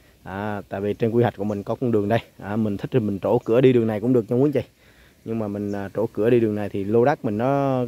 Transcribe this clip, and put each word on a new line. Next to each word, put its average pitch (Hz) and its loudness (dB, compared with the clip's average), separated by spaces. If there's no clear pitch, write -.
À, 101 -8
tại 98 -8
vì 101 -2
trên 113 -2
quy 120 2
hoạch 113 0
của 98 -6
mình 104 -4
có 113 -6
con 120 -2
đường 101 0
đây. 117 2
À, 98 -8
mình 107 -2
thích 139 -8
thì 135 0
mình 101 -2
trổ 98 2
cửa 113 2
đi 131 8
đường 113 4
này 107 -2
cũng 123 0
được 120 2
nha 120 0
quý 139 4
anh 143 0
chị. 123 -4
Nhưng 113 -6
mà 107 -4
mình, 101 -6
à, 98 -6
trổ 107 0
cửa 104 0
đi 123 6
đường 110 2
này 104 -4
thì 98 -6
lô 113 4
đất 147 0
mình 104 -2
nó, 135 0